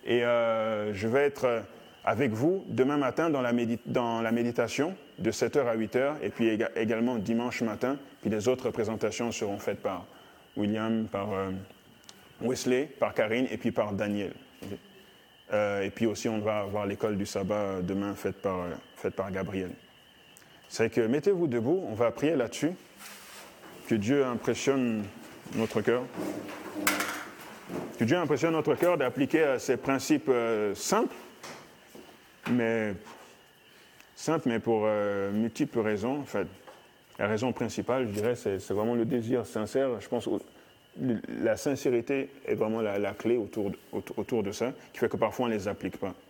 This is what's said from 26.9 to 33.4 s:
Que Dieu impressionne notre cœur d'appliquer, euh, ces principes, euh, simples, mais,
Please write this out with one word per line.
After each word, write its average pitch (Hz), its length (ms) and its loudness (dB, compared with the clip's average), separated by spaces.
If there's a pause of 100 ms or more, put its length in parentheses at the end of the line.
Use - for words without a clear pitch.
Que 120 60 2
Dieu 131 120 4
impressionne 160 360 2
notre 156 220 2
cœur 175 240 4
d'appliquer, 135 440 2
euh, 135 160 2
ces 123 180 0
principes, 139 520 2
euh, 113 460 2
simples, 226 400 0 (1400)
mais, 113 440 2 (1200)